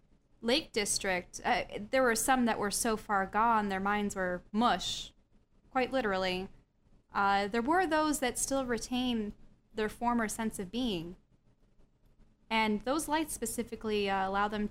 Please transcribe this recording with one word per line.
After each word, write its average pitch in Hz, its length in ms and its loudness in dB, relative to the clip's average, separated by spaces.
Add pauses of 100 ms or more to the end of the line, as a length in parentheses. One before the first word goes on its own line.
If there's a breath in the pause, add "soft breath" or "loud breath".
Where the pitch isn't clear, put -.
(440)
Lake 285 280 0
District, 196 720 -2
uh, - 180 2 (300)
there 262 100 4
were 233 140 4
some 247 300 2
that 220 120 2
were 202 120 0
so 220 260 0
far 196 300 0
gone, 214 420 2
their 190 100 -2
minds 202 380 -2
were 180 340 -2
mush, 208 640 0 (580)
quite 247 220 0
literally. 190 560 0 (640)
Uh, 196 320 4
there 226 160 0
were 339 240 4
those 311 320 2
that 247 200 0
still 269 260 0
retain 240 720 -2 (400)
their 214 140 0
former 233 380 0
sense 220 320 -4
of 185 140 -8
being. 190 420 -2 (1400)
And 214 340 2
those 302 220 0
lights 311 280 0
specifically, 220 760 -4
uh, 190 180 0
allow 202 200 0
them 208 220 -2